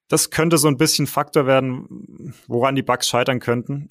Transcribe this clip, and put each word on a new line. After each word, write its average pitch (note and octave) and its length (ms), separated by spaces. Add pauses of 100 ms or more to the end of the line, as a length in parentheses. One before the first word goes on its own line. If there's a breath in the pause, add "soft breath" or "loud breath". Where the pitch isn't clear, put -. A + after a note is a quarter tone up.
das - 220
könnte E3 300
so C#3+ 80
ein C#3 100
bisschen D3+ 300
Faktor C#3+ 400
werden, C3 880 (100)
woran B2 300
die C3 80
Bucks - 260
scheitern B2+ 300
könnten, B2 520